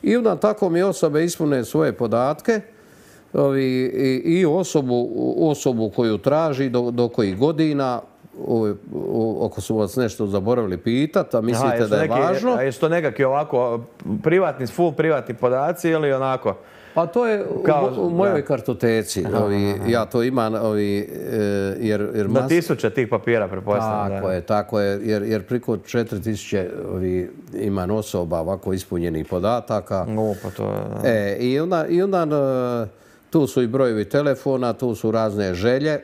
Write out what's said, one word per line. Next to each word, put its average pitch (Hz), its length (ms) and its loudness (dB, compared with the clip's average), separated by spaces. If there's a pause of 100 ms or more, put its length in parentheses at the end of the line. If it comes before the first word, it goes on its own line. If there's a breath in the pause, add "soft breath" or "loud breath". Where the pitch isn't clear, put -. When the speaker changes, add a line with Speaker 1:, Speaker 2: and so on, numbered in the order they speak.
Speaker 1:
I 208 140 4
onda 220 200 2
tako 208 320 2
mi 170 140 2
osobe 165 420 2
ispune 151 400 0
svoje 147 280 2
podatke, 131 680 0 (720 loud breath)
ovi, 135 320 2 (220)
i, 131 440 0
i 175 160 4
osobu, 139 640 2 (320)
osobu 135 500 2
koju 113 280 0
traži, 139 500 0
do, 120 220 0
do 120 180 0
kojih 101 300 0
godina, 143 640 2 (380)
u, 113 300 0 (260)
u, 113 520 -2
ako - 140 -6
su 113 160 -2
vas 104 200 0
nešto 117 300 0
zaboravili 101 500 0
pitat, 143 580 0
a 117 60 4
mislite 120 260 0
Speaker 2:
Aha, 127 80 2
jesu 117 160 2
Speaker 1:
da 104 60 4
je - 120 2
Speaker 2:
neki, 117 140 2
Speaker 1:
važno. 247 340 2
Speaker 2:
a 127 60 0
jesu 135 180 -2
to 160 80 2
nekakvi 151 360 2
ovako 131 560 0 (420)
privatni, 156 440 2
full 170 260 0
privatni 147 420 0
podaci 139 540 0
ili 160 240 2
onako? 131 440 0 (380 loud breath)
Speaker 1:
Pa 165 120 2
to 240 200 0
je 208 240 0
u - 120 -4
Speaker 2:
Kao, 143 280 4
Speaker 1:
mo-, 127 100 -4
u 170 100 2
mojoj 175 300 2
Speaker 2:
da. 139 60 -8
Speaker 1:
kartoteci, 113 800 0
Speaker 2:
Aha, 107 180 2
Speaker 1:
ovi, 101 360 2
Speaker 2:
aha. 104 100 0
Speaker 1:
ja 117 140 2
to 117 180 0
imam, 117 320 0
ovi, 104 440 0 (340)
e, 113 60 0 (420)
jer, 107 340 0
jer 107 160 0
Speaker 2:
Na 127 100 4
Speaker 1:
mas- 131 80 -2
Speaker 2:
tisuće 165 420 2
tih 120 180 0
papira, 113 400 0
pretpostavljam, 104 640 -2
Speaker 1:
Tako 98 180 -2
Speaker 2:
da. 92 60 0
Speaker 1:
je, 90 60 -2
tako 104 400 0
je, 101 220 0
jer, 107 200 0
jer 107 200 -2
priko 117 340 -2
četiri 110 460 -4
tisuće, 101 480 -4 (220)
ovi, 92 380 -2 (240)
imam 98 360 -2
osoba 90 500 -2
ovako 92 320 -4
ispunjenih 87 540 -4
podataka. 98 800 -2 (120)
Speaker 2:
O, 107 240 -2
pa 101 80 -8
to 104 140 -8
je, 104 140 -4 (240)
da. 107 60 2
Speaker 1:
E, 101 320 0
i 127 200 0
onda, 165 260 -2
i 170 160 2
onda, 190 200 0 (640)
e, 101 40 -8 (420 soft breath)
tu 151 160 4
su 127 160 0
i 123 40 2
brojevi 113 420 0
telefona, 135 640 0
tu 120 220 -2
su 110 160 -2
razne 104 440 0
želje. 135 500 0